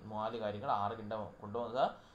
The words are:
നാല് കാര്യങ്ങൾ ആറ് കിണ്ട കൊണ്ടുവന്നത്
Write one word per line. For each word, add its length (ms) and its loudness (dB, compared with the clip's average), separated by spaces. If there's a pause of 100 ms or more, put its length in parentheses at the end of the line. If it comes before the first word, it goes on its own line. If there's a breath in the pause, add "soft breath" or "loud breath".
നാല് 340 -2
കാര്യങ്ങൾ 340 -2
ആറ് 260 4
കിണ്ട 160 -4
കൊണ്ടുവന്നത് 680 0 (320 loud breath)